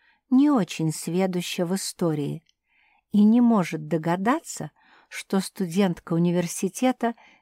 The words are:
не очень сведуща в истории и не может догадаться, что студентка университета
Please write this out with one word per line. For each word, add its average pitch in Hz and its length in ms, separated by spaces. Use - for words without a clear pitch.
не 269 200
очень 170 440
сведуща 180 720
в 175 100
истории 151 680
и 202 120
не 226 180
может 180 460
догадаться, 170 840
что - 320
студентка 180 720
университета 180 1000